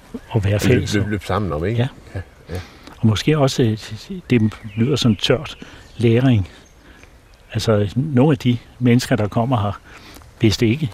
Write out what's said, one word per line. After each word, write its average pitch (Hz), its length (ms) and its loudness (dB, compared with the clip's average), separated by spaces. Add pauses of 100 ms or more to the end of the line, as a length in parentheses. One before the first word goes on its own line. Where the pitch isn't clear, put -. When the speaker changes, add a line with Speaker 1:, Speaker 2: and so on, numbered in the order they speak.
(360)
Speaker 1:
At 104 80 0
være 101 100 0
Speaker 2:
løbe, 104 100 -2
Speaker 1:
fælles 101 320 0
om. 104 40 0
Speaker 2:
løbe, 104 120 -4
løbe 101 140 -6
sammen 95 260 -4
om, 78 140 -4
ikke? 113 160 -2
Speaker 1:
Ja. 127 60 0 (280)
Speaker 2:
Ja, 92 60 -10 (280)
ja. 90 100 -8 (380)
Speaker 1:
Og 113 100 0
måske 127 300 2
også, 135 260 0
øh, 107 140 0 (520)
det 107 240 2 (220)
lyder 123 200 0
sådan 113 200 2
tørt, - 420 -2 (400)
læring. 117 500 2 (1080)
Altså, 104 420 0
nogle 143 360 2
af 135 60 2
de 123 200 0 (220)
mennesker, 123 360 2
der 104 120 0
kommer 117 340 -2
her, 101 180 -4 (600)
vidste 113 260 2
ikke 131 260 0